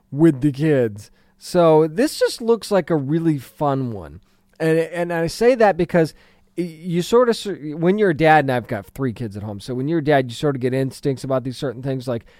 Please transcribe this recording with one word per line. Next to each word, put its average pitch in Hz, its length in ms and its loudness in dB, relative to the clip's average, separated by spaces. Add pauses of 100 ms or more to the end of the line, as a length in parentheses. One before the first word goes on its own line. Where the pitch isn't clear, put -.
(100)
with 143 300 2
the 147 100 2
kids. 127 600 0 (280)
So 160 480 4
this 190 320 -2
just 480 240 -2
looks 226 280 0
like 190 200 0
a 170 60 2
really 156 420 0
fun 135 540 -4
one. 85 280 -14 (380)
And, 160 200 2
and 170 340 -2
I 165 160 -2
say 240 260 2
that 214 220 4
because 165 360 0 (440)
y-, 175 80 -4
you 170 360 -4
sort 233 280 4
of, 208 300 -4 (180)
when 175 200 2
you're 208 140 4
a 156 60 0
dad, 156 280 6
and 135 60 0
I've 123 160 -2
got 104 200 -8
three 135 260 -6
kids 104 240 -10
at 101 80 -10
home, 101 160 -10
so 127 140 -10
when 131 120 -4
you're 165 140 0
a 143 40 -6
dad, 139 240 2
you 117 60 -12
sort 143 220 -2
of 123 40 -8
get 127 140 -2
instincts 135 480 -4
about 131 220 -4
these 131 120 -8
certain 131 240 -8
things. 131 280 -6
Like, 117 180 -6 (140)